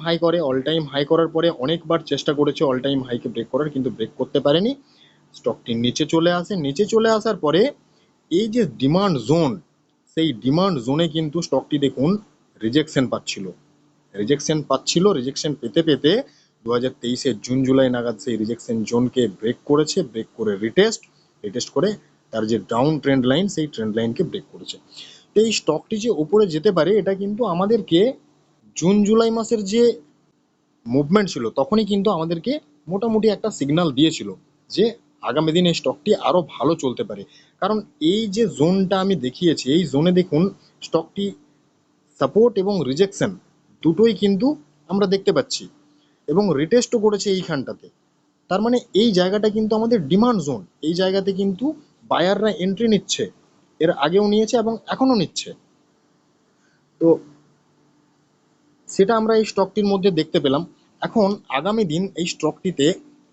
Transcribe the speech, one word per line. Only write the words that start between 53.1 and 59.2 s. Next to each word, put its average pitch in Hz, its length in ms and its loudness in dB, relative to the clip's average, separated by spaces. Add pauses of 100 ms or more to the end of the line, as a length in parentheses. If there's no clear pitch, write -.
এর 160 100 4 (140)
আগেও 190 280 2
নিয়েছে 214 300 2
এবং 220 100 -2 (200)
এখনও 262 280 2
নিচ্ছে। - 300 -6 (1500)
তো 165 80 4 (1800)
সেটা 196 320 2